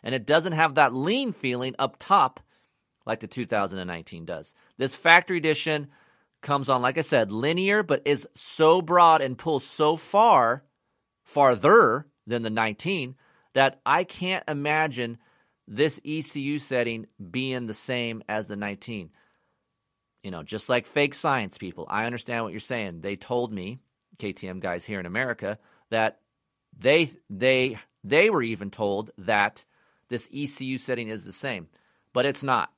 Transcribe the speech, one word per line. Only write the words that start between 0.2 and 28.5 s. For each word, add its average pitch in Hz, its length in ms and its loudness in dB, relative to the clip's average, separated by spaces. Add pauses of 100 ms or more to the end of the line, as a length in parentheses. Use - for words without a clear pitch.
doesn't 165 260 2
have 156 220 2
that 139 180 6
lean 208 380 -2
feeling 127 480 -6
up - 180 -2
top 175 420 2 (640)
like 113 160 -4
the 107 80 -12
two 120 200 -8
thousand 98 320 -2
and 90 80 -8
nineteen 82 380 -12
does. 82 280 -12 (240)
This 131 160 -2
factory 175 440 4
edition 151 500 -2 (540)
comes 139 280 0
on, 127 140 4
like 135 160 0
I - 20 2
said, 113 300 2
linear, 175 500 0
but 156 240 -2
is 143 300 0
so 160 460 4
broad 165 400 6
and 127 160 -4
pulls 147 280 -2
so 156 320 2
far, 156 680 4 (600)
farther 139 840 4 (200)
than 117 160 -4
the 113 80 -4
nineteen, 123 640 -4 (380)
that 160 320 2
I 151 180 4
can't 185 440 -6
imagine 143 720 -2 (500)
this 143 360 -2
E 156 180 -6
C 147 200 -8
U 143 180 -4
setting 117 460 -4 (240)
being 127 360 -4
the 107 80 -8
same 117 540 -6
as 107 200 -6
the 101 80 -10
nineteen. 101 560 -10 (1120)
You 101 80 -12
know, 82 120 -12
just 101 260 -8
like 123 160 0
fake 143 280 -2
science 127 440 -4
people, 90 320 -12
I 107 160 -4
understand 120 380 -6
what 98 100 -10
you're 107 60 -12
saying. 101 420 -8
They 98 140 -8
told 120 360 -4
me, 104 280 -10 (380)
K 101 160 -8
T - 140 -14
M 92 120 -10
guys 90 260 -6
here 101 140 -8
in 90 60 -8
America, 107 520 -6 (320)
that 110 300 0 (580)
they, 143 320 4 (200)
they, 127 480 0 (260)
they 156 260 4
were 170 140 0
even 104 260 -6